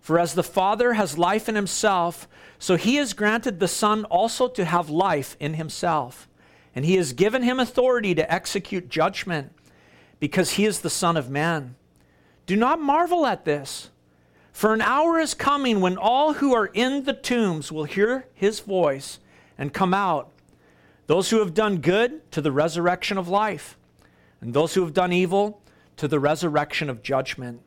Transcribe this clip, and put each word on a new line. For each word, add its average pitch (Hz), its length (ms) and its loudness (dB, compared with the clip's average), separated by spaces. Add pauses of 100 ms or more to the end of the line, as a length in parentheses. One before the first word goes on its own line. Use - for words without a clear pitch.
For 165 200 2
as 165 140 -2
the 165 100 0
Father 214 480 0
has 180 260 -2
life 196 300 2
in 220 80 -2
himself, 185 720 0 (320)
so 185 160 2
he 214 180 2
has 285 180 0
granted 214 460 -2
the 190 80 2
Son 214 380 0
also 220 420 0
to 247 180 -2
have 170 240 0
life 156 520 0
in 147 140 -4
himself. 156 760 -4 (480)
And 127 80 -4
he 175 100 4
has 165 180 2
given 220 300 2
him 254 160 2
authority 247 560 2
to 156 180 0
execute 185 560 -4
judgment, 160 640 -2 (680)
because 160 320 0
he 202 120 2
is 214 140 0
the 165 120 -4
Son 170 260 0
of 131 120 -4
Man. 143 460 -2 (720)
Do 185 80 -2
not 254 260 2
marvel 320 460 2
at 202 180 -2
this, 143 460 -6 (600)
for 214 200 2
an 220 80 2
hour 302 380 2
is 320 160 -2
coming 269 460 0
when 185 180 0
all 262 360 2
who 277 200 2
are 208 180 0
in 262 300 0
the 269 100 -2
tombs 202 600 -2
will 156 100 -6
hear 220 520 0
his 208 260 -2
voice 151 580 -2 (400)
and 139 160 -6
come 185 180 2
out. 185 380 -2 (800)
Those 175 220 2
who 220 100 4
have 180 140 -2
done 208 240 2
good 226 520 0
to 160 100 -4
the 143 120 0
resurrection 170 680 0
of 180 80 -6
life, 196 500 -2 (640)
and 117 140 -10
those 156 200 2
who 185 80 4
have 160 120 -4
done 180 180 2
evil 190 480 0 (360)
to 151 100 -6
the 143 140 0
resurrection 147 680 0
of 117 140 -8
judgment. 127 640 -6